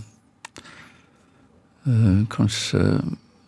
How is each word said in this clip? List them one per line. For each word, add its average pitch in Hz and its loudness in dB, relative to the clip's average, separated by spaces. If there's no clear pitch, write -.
eh, 110 4
kanskje - -2